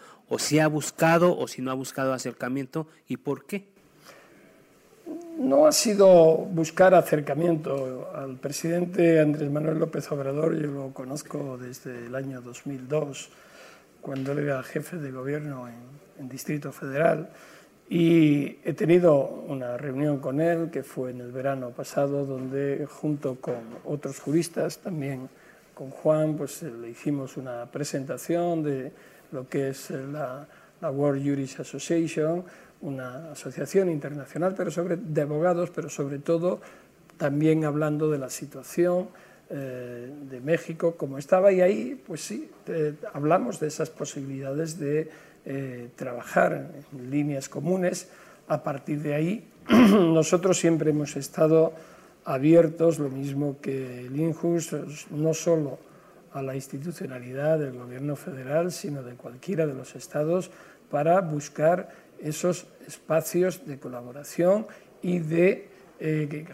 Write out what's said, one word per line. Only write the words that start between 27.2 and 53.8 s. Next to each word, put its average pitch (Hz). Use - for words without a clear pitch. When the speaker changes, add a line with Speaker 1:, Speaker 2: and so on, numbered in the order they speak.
Speaker 2:
una 123
presentación 156
de 139
lo 131
que 139
es, -
eh, 135
la, 143
la 160
World 139
Jurist 139
Association, 160
una 139
asociación 160
internacional, 151
pero 185
sobre, 175
de 160
abogados, 170
pero 160
sobre 139
todo 165
también 156
hablando 151
de 147
la 131
situación, 175
eh, 127
de 127
México, 165
como 135
estaba, 190
y 185
ahí, 214
pues 156
sí, 254
eh, 156
hablamos 160
de 156
esas 147
posibilidades 143
de, 151
eh, 127
trabajar 131
en 127
líneas 147
comunes. 180
A 151
partir 147
de 147
ahí, 170
<clears throat> -
nosotros 180
siempre 156
hemos 147
estado 160
abiertos, 160
lo 139
mismo 139
que 127